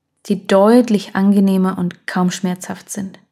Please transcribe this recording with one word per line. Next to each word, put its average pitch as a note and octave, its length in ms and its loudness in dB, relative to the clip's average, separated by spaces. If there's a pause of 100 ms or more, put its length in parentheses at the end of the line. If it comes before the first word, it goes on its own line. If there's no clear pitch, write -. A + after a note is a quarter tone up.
(260)
die F#3+ 220 -6
deutlich G#3+ 680 2
angenehmer F#3+ 600 2
und F3+ 300 -8
kaum F3+ 220 -2
schmerzhaft F3+ 600 -8
sind. G3 300 -12 (120)